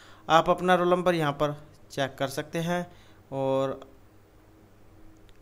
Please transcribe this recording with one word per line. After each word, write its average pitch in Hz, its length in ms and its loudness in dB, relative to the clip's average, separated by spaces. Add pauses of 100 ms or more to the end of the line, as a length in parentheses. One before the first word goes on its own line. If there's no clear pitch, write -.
(300)
आप 165 200 4
अपना 175 240 4
roll 175 140 2
number 180 260 2
यहाँ 156 180 0
पर 147 300 -2 (280)
check 135 280 -6
कर 135 100 -2
सकते 151 300 -8
हैं, 175 340 -4 (400)
और 135 580 -4 (1500)